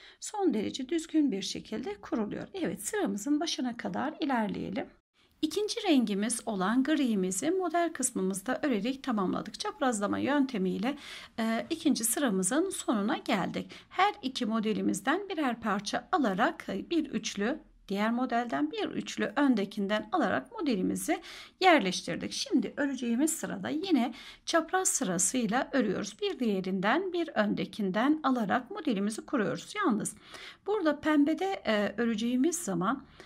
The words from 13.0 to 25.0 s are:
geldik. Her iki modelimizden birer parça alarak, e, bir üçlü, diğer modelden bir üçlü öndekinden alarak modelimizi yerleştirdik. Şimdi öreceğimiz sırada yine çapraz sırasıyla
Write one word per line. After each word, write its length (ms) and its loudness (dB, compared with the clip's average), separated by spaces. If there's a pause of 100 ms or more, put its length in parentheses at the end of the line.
geldik. 540 -2 (180)
Her 320 2
iki 240 -4
modelimizden 840 0
birer 300 -2
parça 520 -2
alarak, 580 2
e, 200 -6
bir 160 2
üçlü, 540 -2 (280)
diğer 240 0
modelden 600 0
bir 180 -2
üçlü 460 -4
öndekinden 760 2
alarak 400 0
modelimizi 720 0 (400)
yerleştirdik. 720 4
Şimdi 460 0
öreceğimiz 560 0
sırada 360 -6
yine 440 2 (320)
çapraz 420 2
sırasıyla 840 0